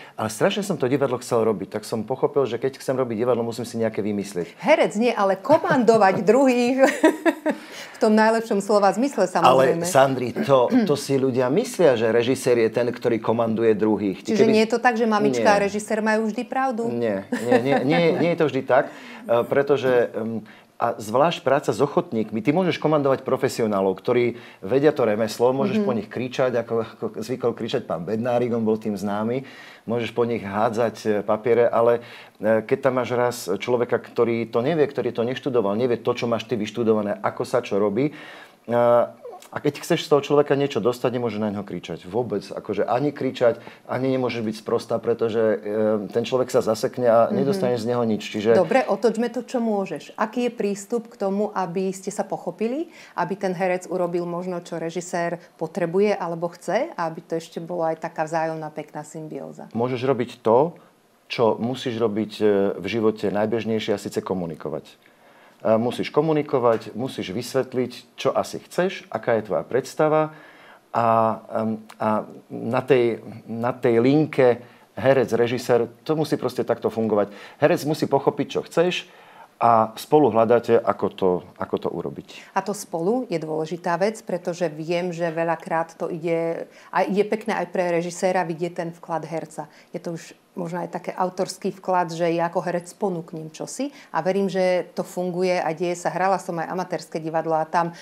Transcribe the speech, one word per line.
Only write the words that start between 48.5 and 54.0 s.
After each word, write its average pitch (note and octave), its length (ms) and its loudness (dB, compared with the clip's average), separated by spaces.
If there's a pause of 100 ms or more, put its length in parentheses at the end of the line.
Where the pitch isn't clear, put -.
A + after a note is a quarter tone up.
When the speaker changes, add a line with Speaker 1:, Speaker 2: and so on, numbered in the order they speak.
Speaker 2:
Dobre, F#3+ 320 4
otočme G#3+ 480 0
to, B3+ 100 -6
čo A#3+ 220 -4
môžeš. G3 500 -4
Aký A3+ 300 -4
je A#3+ 80 0
prístup A3+ 560 -4
k - 100 -20
tomu, G3+ 380 -2
aby F#3+ 340 -2
ste F#3+ 220 -8
sa F#3+ 160 -6
pochopili, A3+ 640 -6 (220)
aby F3 240 -4
ten F#3 160 -2
herec F#3 340 -2
urobil F3 400 -2